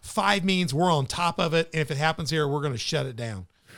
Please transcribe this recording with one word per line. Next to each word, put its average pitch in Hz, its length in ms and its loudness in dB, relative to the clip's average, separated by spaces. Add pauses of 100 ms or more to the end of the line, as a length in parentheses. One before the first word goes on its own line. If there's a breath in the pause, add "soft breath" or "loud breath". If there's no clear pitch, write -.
Five 202 420 2
means 180 300 2
we're 175 180 4
on 143 140 4
top 170 320 -2
of 170 160 0
it, 165 180 2
and 160 80 0
if 151 120 -2
it 143 40 -4
happens 156 340 0
here, 156 180 0
we're 143 140 -2
gonna 139 140 -2
shut 135 300 -2
it 131 80 -10
down. 110 320 -8 (320 loud breath)